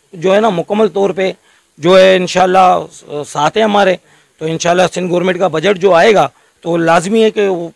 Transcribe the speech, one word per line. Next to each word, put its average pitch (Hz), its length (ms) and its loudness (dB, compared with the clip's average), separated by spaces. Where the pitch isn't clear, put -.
जो 180 180 -2
है 202 80 2
ना 220 100 0
मुकम्मल 202 380 -2
तौर 190 240 -2
पे 185 220 -4
जो 175 160 4
है 190 200 6
इंशाल्लाह 180 1080 0
साथ 151 320 -4
है 214 60 0
हमारे। 202 360 0
तो 160 80 -6
इंशाल्लाह 170 380 0
सिंध 175 240 -6
गवर्नमेंट 180 280 -2
का 185 100 0
बजट 170 300 -2
जो 185 140 2
आएगा 175 380 4
तो 170 140 -4
लाजमी 170 460 0
है 220 80 2
कि 214 160 -2
वो 170 300 -6